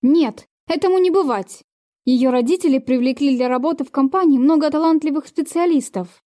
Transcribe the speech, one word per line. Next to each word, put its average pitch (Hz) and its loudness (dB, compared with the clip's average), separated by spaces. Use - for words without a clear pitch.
Нет, 277 0
этому 370 0
не 370 2
бывать. 262 -4
Ее 254 2
родители 262 0
привлекли 262 -2
для 247 -2
работы 254 -2
в - -12
компании 285 2
много 302 2
талантливых 311 -2
специалистов. 294 -4